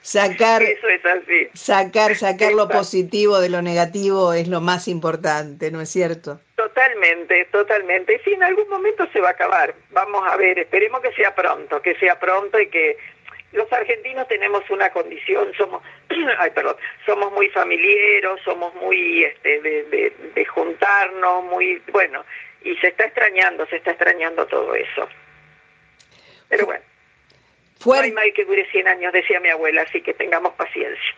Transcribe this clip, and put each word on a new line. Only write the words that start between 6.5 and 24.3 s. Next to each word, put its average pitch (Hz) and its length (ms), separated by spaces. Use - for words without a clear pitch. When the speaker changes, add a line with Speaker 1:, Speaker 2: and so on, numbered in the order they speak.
Speaker 2:
Totalmente, 185 920
totalmente. 202 800
Sí, 392 80
en 381 100
algún 381 260
momento 392 440
se - 80
va - 80
a 240 40
acabar. 175 420
Vamos 196 380
a 180 80
ver, 185 220
esperemos 208 440
que 240 100
sea 196 220
pronto, 156 480
que 175 140
sea 180 220
pronto 196 420
y 196 80
que 156 280
los 214 200
argentinos 247 560
tenemos 202 420
una 196 200
condición, 190 680
somos, 190 260
<clears throat> 294 300
ay, 170 140
perdón, - 240
somos 202 260
muy 202 180
familieros, 190 960
somos 175 300
muy, 180 500
este, 147 360
de, 151 240
de, 131 320
de - 120
juntarnos, 185 1000
muy, 180 360
bueno, 151 320
y 120 120
se 180 120
está - 160
extrañando, 185 640
se 170 100
está 165 160
extrañando 170 540